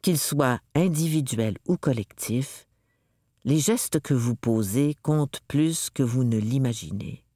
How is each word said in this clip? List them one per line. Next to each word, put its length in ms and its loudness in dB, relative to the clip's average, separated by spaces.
Qu'il 180 2
soit 400 0
individuel 880 0
ou 120 0
collectif, 880 -4
les 140 2
gestes 420 0
que 140 -2
vous 220 2
posez 680 0
comptent 460 0
plus 420 0
que 140 -2
vous 200 0
ne 140 2
l'imaginez. 880 -4